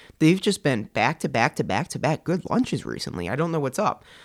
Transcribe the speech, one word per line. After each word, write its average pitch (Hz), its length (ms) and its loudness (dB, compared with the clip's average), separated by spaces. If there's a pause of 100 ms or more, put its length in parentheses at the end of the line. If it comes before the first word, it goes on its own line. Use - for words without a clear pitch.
(180)
they've 170 220 6
just 196 220 0
been 123 220 0
back 113 360 0
to 165 100 -4
back 120 260 2
to - 80 0
back 113 240 -2
to - 100 -10
back 143 260 -2
good 165 260 -2
lunches 208 340 0
recently. 85 460 -6
I 117 60 -4
don't 165 140 -2
know 165 100 0
what's 135 180 -2
up. - 260 0 (200)